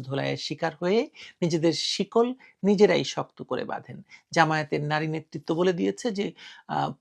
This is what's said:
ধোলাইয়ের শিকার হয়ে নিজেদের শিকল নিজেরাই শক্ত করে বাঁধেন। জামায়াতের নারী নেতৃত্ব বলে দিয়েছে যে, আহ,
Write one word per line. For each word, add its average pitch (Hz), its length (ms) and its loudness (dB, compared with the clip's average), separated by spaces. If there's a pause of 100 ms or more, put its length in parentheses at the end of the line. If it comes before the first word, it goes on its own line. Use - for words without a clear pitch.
ধোলাইয়ের 135 300 -2
শিকার 156 420 -4
হয়ে 190 200 2 (420)
নিজেদের 165 320 2
শিকল 226 540 0 (360)
নিজেরাই 185 400 6
শক্ত - 340 -6 (120)
করে - 220 -2
বাঁধেন। - 260 -10 (340)
জামায়াতের 156 520 2
নারী 151 240 -2
নেতৃত্ব 156 420 -8 (100)
বলে 180 140 4
দিয়েছে 190 380 -2
যে, 196 140 -4 (420)
আহ, 147 220 -2 (120)